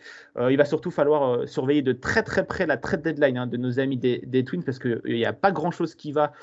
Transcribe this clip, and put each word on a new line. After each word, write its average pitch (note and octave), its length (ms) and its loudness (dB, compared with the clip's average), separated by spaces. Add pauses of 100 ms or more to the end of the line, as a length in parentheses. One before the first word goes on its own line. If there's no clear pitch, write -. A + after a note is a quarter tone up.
(360)
Euh, B2+ 160 2
il C3+ 60 8
va C#3+ 80 8
surtout D#3 240 -2
falloir, D3+ 320 2
euh, B2+ 240 0
surveiller C#3 340 2
de B2+ 140 2
très, - 280 0
très F#3+ 220 -2
près - 220 -2
la C#3+ 100 0
trade E3+ 240 -4
deadline, D3 380 2
hein, B2 80 -4
de A#2+ 100 -4
nos B2 240 -2
amis C3+ 160 0
des, B2 300 0
des B2+ 180 0
Twins, F3 180 -6
parce B2+ 160 -6
qu'il A#2+ 280 -2
n'y A#2 180 -2
a G#2+ 80 0
pas F#3+ 200 2
grand-chose E3 420 -4
qui D3+ 180 -12
va, D3 200 0 (100)